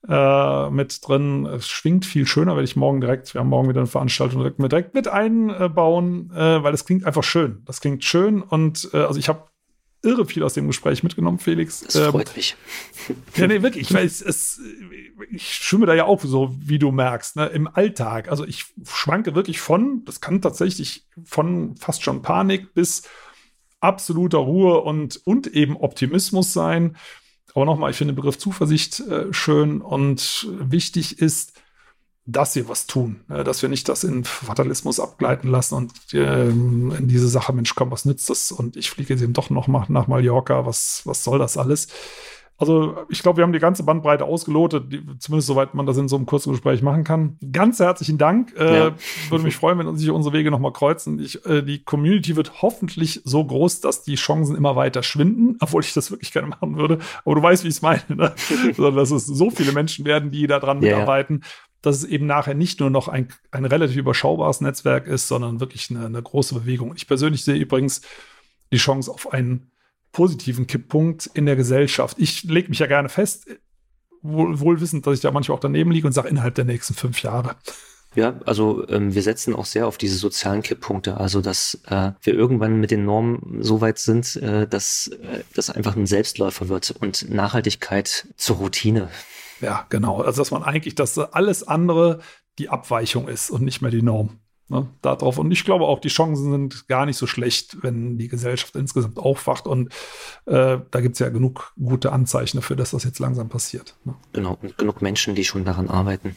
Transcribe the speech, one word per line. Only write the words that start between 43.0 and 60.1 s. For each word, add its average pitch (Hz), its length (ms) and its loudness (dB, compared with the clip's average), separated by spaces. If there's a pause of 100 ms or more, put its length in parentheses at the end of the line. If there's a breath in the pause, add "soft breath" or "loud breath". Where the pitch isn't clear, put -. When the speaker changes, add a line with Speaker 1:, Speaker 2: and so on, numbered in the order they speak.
Speaker 1:
ich - 140 -6
glaube, 180 140 4
wir 170 60 6
haben 170 100 4
die 160 60 2
ganze 180 220 2
Bandbreite 151 420 2
ausgelotet, 151 720 0
die, 147 80 -10 (160)
zumindest 147 300 -2
soweit 135 260 2
man 139 140 -2
das 131 100 2
in 139 100 0
so 131 80 2
einem 135 120 -2
kurzen 143 240 0
Gespräch 127 320 2
machen 147 200 2
kann. 156 360 0 (120)
Ganz 208 280 4
herzlichen 175 400 2
Dank. 190 360 4
Äh, 160 220 6
Speaker 2:
Ja. 160 180 6 (360 loud breath)
Speaker 1:
würde 160 120 2
mich 156 120 0
freuen, 175 240 2
wenn 160 80 -2
uns 160 120 -4
sich 156 120 2
unsere 151 220 0
Wege 151 180 2
noch 139 80 2
mal 139 120 0
kreuzen. 151 460 0
Ich, 147 300 -10
äh, 147 160 2
die 143 200 -6
Community 156 520 2
wird - 260 -2
hoffentlich 165 600 -2
so 147 200 2
groß, 139 380 0
dass 143 220 -2
die 147 100 -4
Chancen 151 420 0
immer 143 200 2
weiter 131 260 0
schwinden, 226 580 2
obwohl 160 220 2
ich - 120 -4
das - 180 -2
wirklich - 220 -12
gerne 147 160 -2
machen 151 280 -6
würde. 156 220 2 (260 loud breath)
Aber 151 80 2
du 151 80 4
weißt, 180 220 6
wie 170 60 -2
ich 151 40 -2
es - 80 -6
meine, 160 280 2
ne? 151 260 0 (180)
Speaker 2:
<laughs> 127 220 2
Speaker 1:
Sondern 143 200 4
dass 139 140 4
es 143 160 0
so 147 240 2
viele 151 220 0
Menschen 147 340 -2
werden, 147 240 2